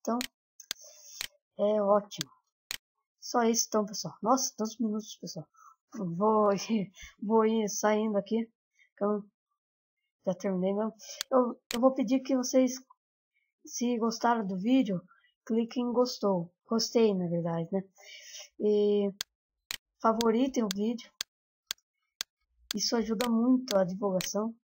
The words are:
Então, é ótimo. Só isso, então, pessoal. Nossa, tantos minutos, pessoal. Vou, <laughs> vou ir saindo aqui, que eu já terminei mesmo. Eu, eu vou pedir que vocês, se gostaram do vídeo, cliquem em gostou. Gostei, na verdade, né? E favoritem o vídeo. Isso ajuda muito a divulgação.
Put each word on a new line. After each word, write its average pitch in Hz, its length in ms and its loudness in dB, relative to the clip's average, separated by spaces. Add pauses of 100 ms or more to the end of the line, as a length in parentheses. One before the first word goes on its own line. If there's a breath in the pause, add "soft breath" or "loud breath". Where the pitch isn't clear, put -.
Então, 240 180 -2 (1400 loud breath)
é 208 240 2
ótimo. 202 480 0 (880)
Só - 220 0
isso, 226 260 2
então, 214 160 0
pessoal. 196 380 -10
Nossa, 254 340 0
tantos 220 220 -6
minutos, 214 380 -4
pessoal. - 300 -12 (480 loud breath)
Vou, 208 560 2
<laughs> 202 720 -4
vou 220 220 4
ir 220 240 2
saindo 214 480 0
aqui, 214 340 -2 (460 soft breath)
que - 80 -4
eu 208 200 0 (1000)
já 185 80 -2
terminei 190 380 0
mesmo. 220 220 -2 (360 loud breath)
Eu, 254 300 2 (140)
eu 233 60 -2
vou 262 120 6
pedir 262 280 2
que 262 160 0
vocês, 254 360 4 (920)
se 240 320 -4
gostaram 226 480 0
do 190 120 -4
vídeo, 208 440 2 (440 soft breath)
cliquem 233 380 0
em 240 80 -2
gostou. 202 600 0 (140)
Gostei, 226 480 2
na 180 120 -2
verdade, 170 460 -2
né? 190 100 0 (800 loud breath)
E 208 500 2 (880)
favoritem 233 640 2
o 208 100 -2
vídeo. 226 360 -4 (1600)
Isso 214 200 -4
ajuda 226 360 -2
muito 247 460 2
a 190 80 4
divulgação. 196 680 -4 (120)